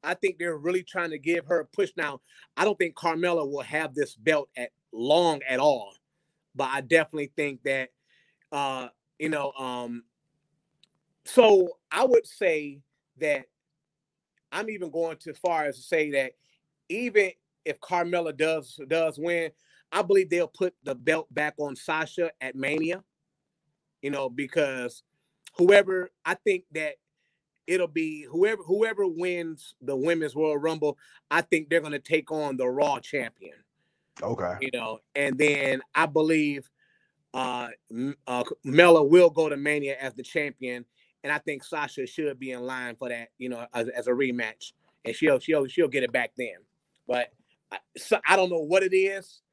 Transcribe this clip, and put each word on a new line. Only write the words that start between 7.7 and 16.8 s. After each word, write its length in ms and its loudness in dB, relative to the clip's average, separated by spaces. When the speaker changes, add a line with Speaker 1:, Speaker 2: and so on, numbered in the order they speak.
Speaker 1:
uh, 380 -6
you 120 -4
know, 280 -4
um, 460 -8
so 520 6
I 140 2
would 220 4
say 540 -2
that 280 -2
I'm 180 -6
even 220 -8
going 260 -4
too 160 -16
far 320 -2
as 120 -6
to 60 -20
say 280 0
that 220 -2